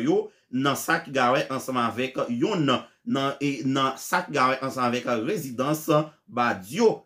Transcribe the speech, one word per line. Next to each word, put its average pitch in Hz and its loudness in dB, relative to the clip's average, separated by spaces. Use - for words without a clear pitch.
yo 196 2
nan 131 0
sak - -2
Gawè, 131 2
ansanm 127 -2
avèk 120 -2
yonn 151 0
nan 123 2
nan 135 0
sak 180 -4
Gawè, 131 2
ansanm 127 -2
avèk 123 -2
rezidans 139 -2
Badyo 120 0